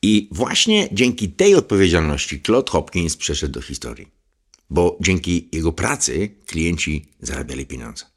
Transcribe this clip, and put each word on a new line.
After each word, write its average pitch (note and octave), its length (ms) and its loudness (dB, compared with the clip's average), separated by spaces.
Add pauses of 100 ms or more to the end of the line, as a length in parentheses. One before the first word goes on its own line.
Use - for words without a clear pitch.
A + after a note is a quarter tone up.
I G#2 300 4
właśnie G3 600 0
dzięki A#2+ 360 0
tej G3 260 4
odpowiedzialności E2 880 2
Claude B2+ 300 2
Hopkins E2 440 -2
przeszedł D2 360 -4
do B1 80 -10
historii, A#1+ 480 -14 (640)
bo F2 300 2
dzięki F2 520 0
jego D#2+ 200 -2
pracy G2 560 -2 (180)
klienci D#2+ 600 -4 (120)
zarabiali C2+ 460 -10
pieniądze. - 380 -14 (120)